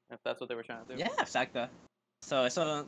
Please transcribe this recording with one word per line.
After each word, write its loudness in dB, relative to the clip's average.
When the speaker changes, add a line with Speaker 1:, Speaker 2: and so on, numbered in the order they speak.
Speaker 1:
if -12
that's -2
what -6
they -4
were -6
trying -10
to -10
do. -4
Speaker 2:
Yeah, 0
exacto. 0
So, 4
eso 2